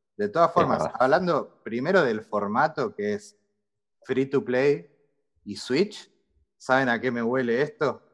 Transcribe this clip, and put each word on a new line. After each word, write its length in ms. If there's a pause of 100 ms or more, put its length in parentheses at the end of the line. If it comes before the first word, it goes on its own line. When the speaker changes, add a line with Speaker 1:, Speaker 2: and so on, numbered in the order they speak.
(180)
Speaker 1:
De 100
todas 220
Speaker 2:
Sí, 60
Speaker 1:
formas, 240
Speaker 2:
verdad. 200
Speaker 1:
hablando 640
primero 400
del 180
formato, 720
que 200
es 240 (680)
free 220
to 180
play 460 (560)
y 100
Switch, 560 (460)
¿saben 320
a 100
qué 100
me 140
huele 380
esto? 400 (120)